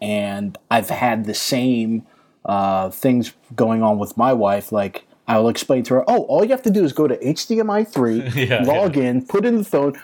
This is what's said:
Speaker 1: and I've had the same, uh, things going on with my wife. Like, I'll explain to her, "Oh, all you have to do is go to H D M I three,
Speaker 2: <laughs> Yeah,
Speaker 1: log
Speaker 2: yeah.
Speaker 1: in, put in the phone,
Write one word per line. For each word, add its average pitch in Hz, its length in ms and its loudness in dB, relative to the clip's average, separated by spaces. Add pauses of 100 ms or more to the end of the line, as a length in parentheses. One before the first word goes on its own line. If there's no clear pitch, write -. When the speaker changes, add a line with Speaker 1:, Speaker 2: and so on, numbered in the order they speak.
Speaker 1:
and 101 560 -6 (140)
I've 117 180 0
had 113 360 -2
the 104 100 -4
same, 117 720 -2 (360)
uh, 95 460 0
things 123 440 0 (220)
going 113 280 2
on 107 160 2
with 101 180 -8
my 127 160 4
wife. 101 380 0
Like, 101 340 -4 (220)
I'll 113 200 2
explain 123 360 0
to 127 100 -2
her, 127 160 4
"Oh, 233 140 2
all 156 200 2
you 220 60 2
have 254 140 -2
to 226 80 2
do 196 120 2
is 143 80 2
go 151 160 2
to 123 200 -2
H 160 180 -2
D 226 140 -2
M 214 100 0
I 208 140 2
three, 120 460 0
Speaker 2:
<laughs> - 40 -4
Yeah, 127 300 0
Speaker 1:
log 156 320 2
Speaker 2:
yeah. 135 80 2
Speaker 1:
in, 127 240 0
put 202 180 0
in 233 120 2
the 208 60 0
phone, 143 300 0 (100)